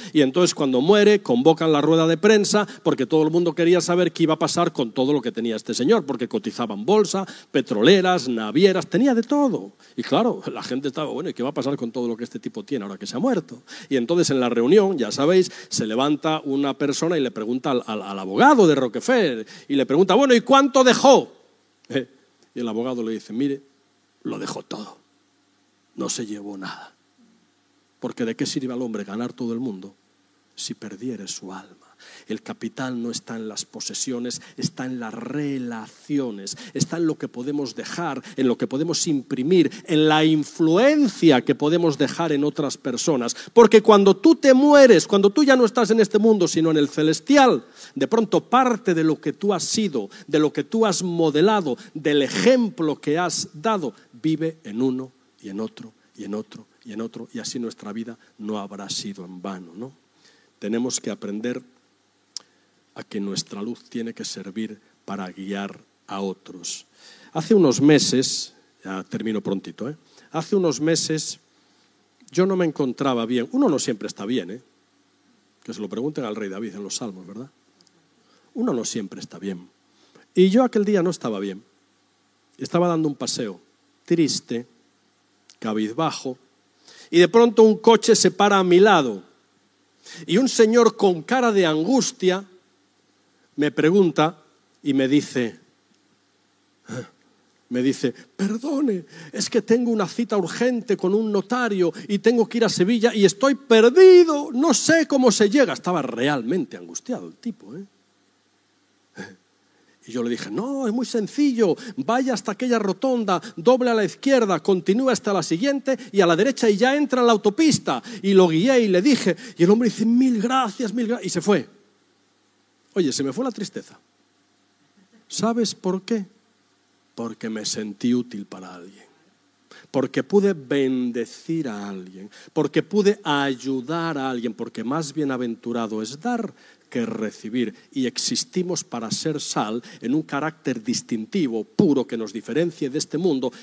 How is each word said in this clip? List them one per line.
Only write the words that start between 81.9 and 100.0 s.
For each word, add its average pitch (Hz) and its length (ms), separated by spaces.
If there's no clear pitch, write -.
Estaba 175 280
dando 160 200
un 143 80
paseo, 110 440
triste, 139 640
cabizbajo, 113 800
y 165 80
de 175 100
pronto 233 360
un 214 160
coche 226 360
se - 140
para 202 300
a 185 40
mi 180 160
lado. 147 440
Y 175 100
un 262 100
señor 226 480
con 180 280
cara 240 280
de 196 140
angustia 185 800
me 143 140
pregunta 156 720
y 139 140
me 135 120
dice, 127 520
me 123 140
dice, 131 280
"Perdone, 226 680
es - 160
que 233 140
tengo 233 300
una 208 160